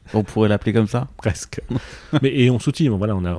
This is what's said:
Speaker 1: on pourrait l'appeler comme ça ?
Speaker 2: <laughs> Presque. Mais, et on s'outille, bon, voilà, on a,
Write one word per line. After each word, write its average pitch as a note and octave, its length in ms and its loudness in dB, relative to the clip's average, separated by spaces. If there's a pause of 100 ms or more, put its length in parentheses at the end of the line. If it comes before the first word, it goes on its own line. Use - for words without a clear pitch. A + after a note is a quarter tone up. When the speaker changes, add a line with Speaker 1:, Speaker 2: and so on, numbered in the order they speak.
(120)
Speaker 1:
on A2 100 2
pourrait G#2+ 280 0
l'appeler G#2 240 0
comme A2+ 120 4
ça ? B2 260 -4
Speaker 2:
<laughs> - 40 -20
Presque. - 460 -4 (580)
Mais, C3+ 180 2
et B2 120 6
on A#2+ 80 2
s'outille, D3 320 0
bon, G2+ 80 0
voilà, G#2 180 0
on F#2 80 -2
a, F2 140 -2